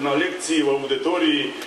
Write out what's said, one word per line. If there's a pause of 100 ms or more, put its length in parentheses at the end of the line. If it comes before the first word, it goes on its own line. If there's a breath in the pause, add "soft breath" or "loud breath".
на
лекції,
в
аудиторії, (140)